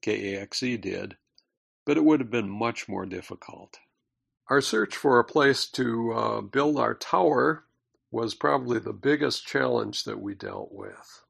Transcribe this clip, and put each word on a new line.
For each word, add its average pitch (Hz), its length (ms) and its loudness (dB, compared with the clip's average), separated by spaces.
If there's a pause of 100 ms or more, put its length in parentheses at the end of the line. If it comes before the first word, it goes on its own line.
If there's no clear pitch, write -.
K 101 320 -2
A 98 80 -6
X - 220 -6
E 123 140 -2
did, 95 400 -6 (680)
but 147 120 2
it 156 80 4
would 156 160 8
have 117 80 -4
been 110 200 -2
much 110 380 -4
more 95 180 -6
difficult. - 720 -12 (720)
Our 135 140 4
search 214 340 0
for 127 240 6
a 117 60 4
place 139 460 2
to, 117 420 -2
uh, 113 280 0
build 139 380 0
our 113 160 2
tower 156 720 2 (460)
was 113 220 -4
probably 127 460 0
the - 140 -6
biggest 139 520 0
challenge 120 600 0
that 107 160 -8
we 98 140 -8
dealt 50 360 -10
with. - 580 -18